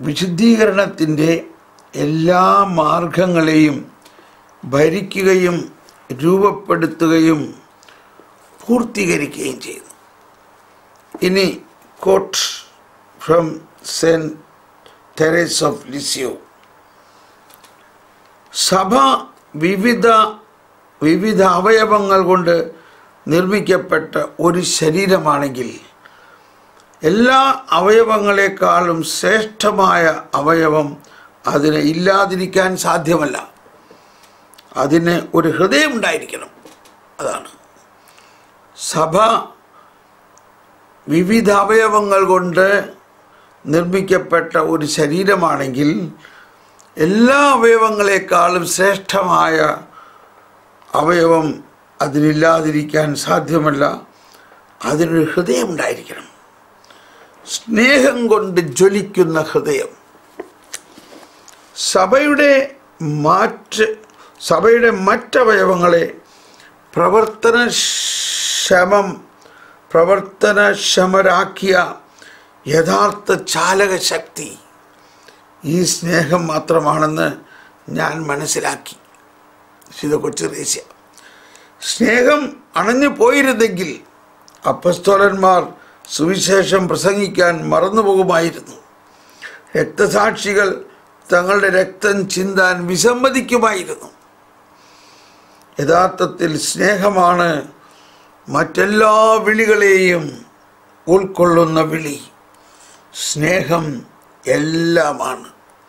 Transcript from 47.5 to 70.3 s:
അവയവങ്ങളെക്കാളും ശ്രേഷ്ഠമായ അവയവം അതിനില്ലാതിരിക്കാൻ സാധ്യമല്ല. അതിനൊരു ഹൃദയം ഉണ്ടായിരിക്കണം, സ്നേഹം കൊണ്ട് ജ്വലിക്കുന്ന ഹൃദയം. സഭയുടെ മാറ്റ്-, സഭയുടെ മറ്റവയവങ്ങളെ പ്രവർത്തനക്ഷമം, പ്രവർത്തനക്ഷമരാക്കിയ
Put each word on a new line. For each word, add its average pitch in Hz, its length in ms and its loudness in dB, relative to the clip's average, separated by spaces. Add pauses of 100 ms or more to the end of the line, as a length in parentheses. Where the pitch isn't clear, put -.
അവയവങ്ങളെക്കാളും 202 1080 2 (120)
ശ്രേഷ്ഠമായ 180 800 0 (1400)
അവയവം 165 460 2 (600)
അതിനില്ലാതിരിക്കാൻ 151 1040 0 (160)
സാധ്യമല്ല. 151 580 0 (1080)
അതിനൊരു 160 440 0
ഹൃദയം 226 400 -2
ഉണ്ടായിരിക്കണം, - 540 -8 (1300)
സ്നേഹം 247 640 2 (140)
കൊണ്ട് 190 280 0 (200)
ജ്വലിക്കുന്ന 190 580 2 (140)
ഹൃദയം. 143 400 -2 (2000)
സഭയുടെ 277 600 4 (720)
മാറ്റ്-, 214 680 0 (560)
സഭയുടെ 226 420 4 (160)
മറ്റവയവങ്ങളെ 190 1000 2 (920)
പ്രവർത്തനക്ഷമം, 202 2000 0 (840)
പ്രവർത്തനക്ഷമരാക്കിയ 190 1800 0 (1000)